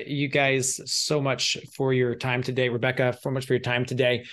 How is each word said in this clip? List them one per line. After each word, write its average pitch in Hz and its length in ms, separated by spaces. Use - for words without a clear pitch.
you 139 220
guys 135 520
so - 300
much 135 380
for 131 180
your 123 220
time 123 280
today. 123 280
Rebecca, 123 500
so 139 100
much 131 140
for - 80
your 123 80
time 123 240
today, 123 480